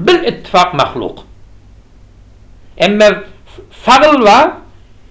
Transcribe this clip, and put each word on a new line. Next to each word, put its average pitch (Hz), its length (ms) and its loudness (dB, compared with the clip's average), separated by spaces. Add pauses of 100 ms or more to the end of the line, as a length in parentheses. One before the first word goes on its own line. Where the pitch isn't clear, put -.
bil 349 200 0
ittifaq 180 480 -4
məxluq. 123 460 -8 (1700)
Əmmə 208 200 2 (760)
fağl 285 400 2
var, 247 240 4 (600)